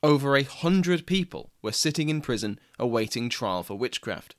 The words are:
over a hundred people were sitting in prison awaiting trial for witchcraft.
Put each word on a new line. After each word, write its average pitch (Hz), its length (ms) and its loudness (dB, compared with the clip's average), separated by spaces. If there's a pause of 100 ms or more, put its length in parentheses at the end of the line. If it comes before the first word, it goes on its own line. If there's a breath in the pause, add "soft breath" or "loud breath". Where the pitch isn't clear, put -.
over 139 340 4
a 139 80 4
hundred 175 600 2
people 185 460 -2 (100)
were 107 120 -4
sitting 156 360 0
in 156 120 0
prison 107 380 -4 (200 soft breath)
awaiting 117 500 0
trial 92 320 -2
for 98 160 -10
witchcraft. 113 600 -6